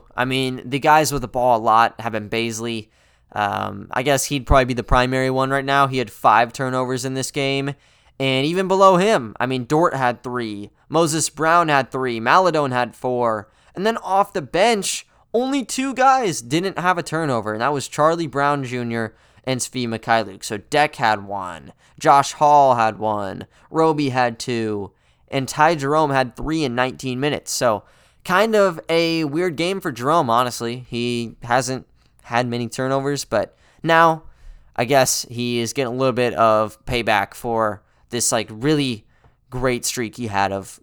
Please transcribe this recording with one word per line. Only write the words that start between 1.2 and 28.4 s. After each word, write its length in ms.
the 60
ball 300
a 40
lot 380
have 140
been 160
Bazley, 580
um, 580
I 120
guess 220
he'd 200
probably 200
be 100
the 80
primary 460
one 200
right 160
now. 220
He 100
had 140
five 420
turnovers 500
in 120
this 160
game. 420
And 260
even 220
below 300
him, 420
I 80
mean, 180
Dort 300
had 260
three. 480
Moses 420
Brown 380
had 240
three. 280
Maladone 520
had 240
four. 560
And 140
then 100
off 360
the 80
bench, 640
only 320
two 300
guys 480
didn't 340
have 220
a 40
turnover, 500
and 80
that 120
was 140
Charlie 400
Brown 360
Junior 520
and 160
Svi 280
Mikhailiuk. 560
So 140
Deck 400
had 280
one, 480
Josh 340
Hall 420
had 240
one, 480
Roby 380
had 280
two, 540
and 220
Ty 260
Jerome 360
had 240
three 280
in 120
nineteen 440
minutes. 320
So 320
kind 320